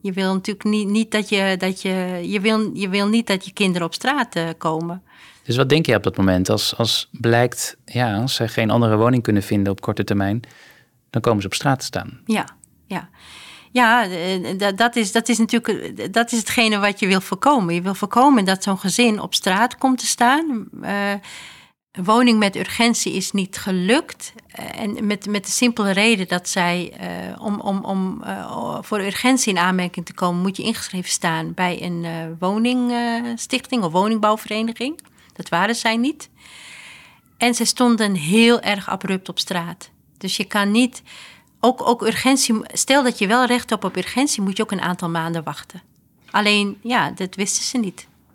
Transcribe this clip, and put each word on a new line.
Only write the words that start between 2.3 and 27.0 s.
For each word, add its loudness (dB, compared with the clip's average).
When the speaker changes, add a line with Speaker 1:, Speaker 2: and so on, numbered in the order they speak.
Speaker 1:
wil, 2
je -4
wil 0
niet 2
dat 0
je -18
kinderen 0
op -8
straat, -2
eh, -2
komen. -4
Speaker 2:
Dus -2
wat 2
denk 4
je 4
op 0
dat -2
moment? 4
Als, 0
als -2
blijkt, 0
ja, -2
als -2
ze -2
geen 0
andere 4
woning 4
kunnen 2
vinden 0
op -6
korte -2
termijn, 0
dan -2
komen 2
ze -6
op -6
straat 0
te -12
staan. -8
Speaker 1:
Ja, 0
ja. -10
Ja, 4
eh, -2
da-, 2
dat 2
is, 0
dat 0
is 2
natuurlijk, 0
eh, -6
dat 0
is 0
hetgene 0
wat 0
je 0
wil 2
voorkomen. 2
Je 0
wil -2
voorkomen 4
dat 0
zo'n 0
gezin 2
op -8
straat 0
komt 2
te -8
staan. 2
Eh, -4
een -6
woning 6
met 2
urgentie 0
is -4
niet -4
gelukt. -2
Eh, -14
en -4
met, -4
met -4
de -6
simpele 0
reden 2
dat -4
zij, -2
eh, -10